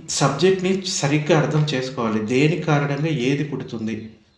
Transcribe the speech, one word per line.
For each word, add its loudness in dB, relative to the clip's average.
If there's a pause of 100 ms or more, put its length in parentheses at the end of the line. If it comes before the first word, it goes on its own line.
సబ్జెక్ట్ని 2
సరిగ్గా 2
అర్థం 2
చేసుకోవాలి. -2
దేని 4
కారణంగా 0
ఏది 0
పుడుతుంది, -8 (280)